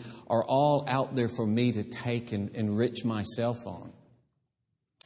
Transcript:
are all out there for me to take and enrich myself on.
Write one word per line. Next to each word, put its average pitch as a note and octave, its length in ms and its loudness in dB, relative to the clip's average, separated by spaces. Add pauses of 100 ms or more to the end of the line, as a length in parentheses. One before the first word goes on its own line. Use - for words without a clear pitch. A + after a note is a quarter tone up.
(260)
are A2+ 160 2
all C#3+ 460 4
out C3+ 260 0
there A#2+ 140 2
for A2+ 180 -2
me A#2 260 4
to G#2 100 -2
take A#2+ 500 -4
and G2+ 220 -2
enrich A2+ 500 0
myself A2+ 640 -2
on. - 260 -12 (1120)